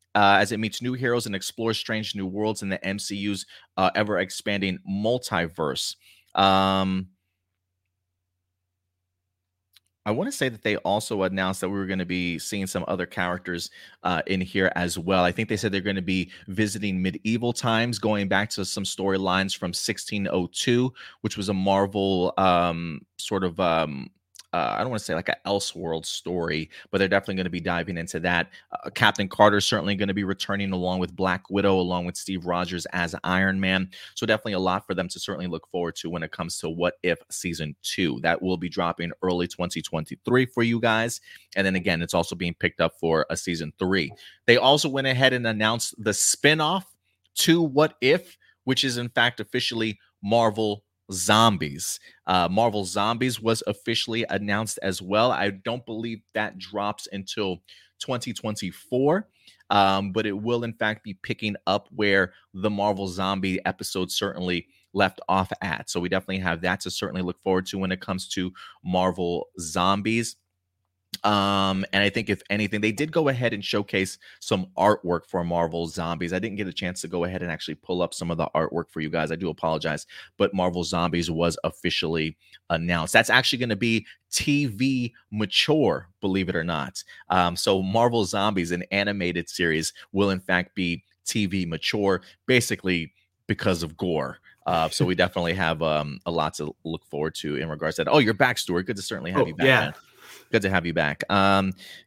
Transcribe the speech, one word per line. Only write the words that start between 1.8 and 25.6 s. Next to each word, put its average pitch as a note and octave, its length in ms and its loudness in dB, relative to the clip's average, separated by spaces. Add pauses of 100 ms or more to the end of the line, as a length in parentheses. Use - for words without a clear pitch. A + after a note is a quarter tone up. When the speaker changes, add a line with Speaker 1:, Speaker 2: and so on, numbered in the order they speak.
Speaker 1:
new G2 100 -4
worlds G#2 360 -2
in G2 80 -4
the F#2+ 160 -4
M G2 120 -4
C G2+ 200 -6
U's, G2+ 280 -4 (300)
uh, F#2+ 180 4
ever-expanding G2 840 -2 (100)
multiverse." F#2+ 1080 -2 (360)
Um, F#2+ 760 4 (3000)
I G#2 60 0
wanna F3+ 200 -2
say C#3+ 160 0
that A#2 160 -8
they G#2 140 0
also G2+ 460 -2
announced F#2 360 -2
that F#2 80 -2
we G2 100 -4
were G2 80 -2
gonna F#2 200 -2
be F2 340 -2
seeing G2 280 -6
some F#2 200 -4
other F2+ 180 -2
characters, F2+ 640 -4 (340)
uh, F2+ 240 0
in F#2+ 120 0
here F#2 380 0
as F2 200 -2
well. F2+ 280 2
I F2+ 80 2
think A2 160 -4
they A2 80 0
said G2+ 160 -2
they're G2 80 0
gonna F#2+ 200 -2
be F2+ 300 -2 (160)
visiting G2 540 -2
medieval A2+ 500 0
times, A#2 480 0
going G2+ 300 0
back G2+ 220 0
to G2+ 120 -4
some F#2+ 220 -6
storylines F#2+ 720 0
from F2 160 -4
sixteen G2+ 580 -4
oh F#2 220 0
two, B2 400 2 (260)
which - 160 -4
was G2+ 140 -4
a G#2 40 0
Marvel, G2 840 2
um, E2+ 680 2 (120)
sort F#2+ 260 -4
of, F2 160 -2
um, E2 500 0 (440)
uh, C2 220 0
I G1+ 40 -2
don't A#2+ 100 -2
wanna A2+ 100 -4
say, - 140 -6
like, E2 140 -4
a - 80 0 (100)
Elseworld E2+ 600 -4